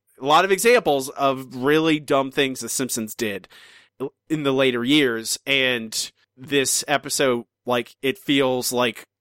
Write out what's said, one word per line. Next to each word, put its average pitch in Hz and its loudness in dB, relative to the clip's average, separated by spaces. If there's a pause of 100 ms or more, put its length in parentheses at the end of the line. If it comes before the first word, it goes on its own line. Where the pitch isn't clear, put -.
(200)
a 131 -10
lot 160 6
of 196 0
examples 185 2
of 131 -2
really 151 2
dumb 139 0
things 135 -2
The 113 -10
Simpsons 117 -6
did 101 -6 (840)
in 156 -2
the 139 2
later 131 2
years, 123 0
and 127 -2 (260)
this 135 -2
episode, 135 0 (200)
like, 123 -2
it 135 -2
feels 127 0
like 123 -2 (140)